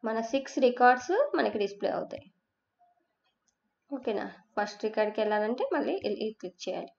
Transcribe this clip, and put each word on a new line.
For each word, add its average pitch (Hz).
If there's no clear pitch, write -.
మన 220
six 269
records 247
మనకి 220
display 202
అవుతాయి. -
ఓకేనా? 240
First -
రికార్డ్కి 214
వెళ్ళాలంటే 214
మళ్ళీ 285
ఇ-, 208
ఇది 220
click -
చేయాలి. -